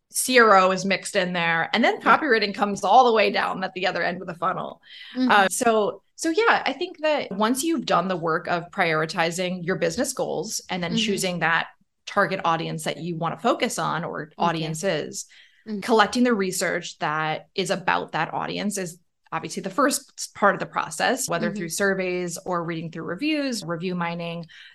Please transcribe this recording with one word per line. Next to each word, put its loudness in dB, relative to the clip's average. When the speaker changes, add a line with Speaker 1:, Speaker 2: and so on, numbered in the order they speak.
Speaker 1:
C 4
R 10
O 6
is -2
mixed -2
in 2
there, 0
and 4
then 4
Speaker 2:
Yeah. 6
Speaker 1:
copywriting 2
comes -2
all 8
the 4
way 4
down -2
at -6
the -2
other 0
end -2
of -12
the -8
funnel. -4
Speaker 2:
Mm-hmm. 0
Speaker 1:
Uh, 6
so, 0
so -2
yeah, 4
I -2
think -8
that -2
once 0
you've -2
done 2
the -2
work -2
of -2
prioritizing -2
your 0
business -2
goals -4
and -4
then -4
Speaker 2:
Mm-hmm. 0
Speaker 1:
choosing -2
that 0
target 0
audience -2
that -4
you -6
wanna -4
focus 0
on -2
or -6
Speaker 2:
Okay. -16
Speaker 1:
audiences, -2
Speaker 2:
Mm-hmm. -8
Speaker 1:
collecting 4
the 4
research -2
that -2
is -2
about 0
that -2
audience -4
is -8
obviously -8
the -8
first 0
s-, -8
part 4
of -6
the -6
process, -2
whether -2
Speaker 2:
Mm-hmm. -6
Speaker 1:
through -8
surveys -2
or -2
reading -6
through -10
reviews, -4
review -6
mining, -6